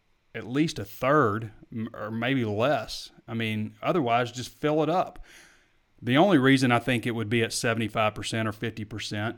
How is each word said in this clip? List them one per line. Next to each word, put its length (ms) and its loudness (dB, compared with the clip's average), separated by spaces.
at 140 -12
least 320 -2
a 60 -6
third 640 0
m-, 220 -8
or 160 -10
maybe 360 0
less. 640 -2
I 60 -10
mean, 480 -4
otherwise, 500 0
just 180 -10
fill 320 0
it 80 0
up. 360 -2
The 160 2
only 200 6
reason 340 6
I 80 4
think 260 -2
it 60 -2
would 180 -4
be 120 2
at 100 0
seventy-five 640 -2
percent 340 -4
or 40 -4
fifty 340 -8
percent 520 -8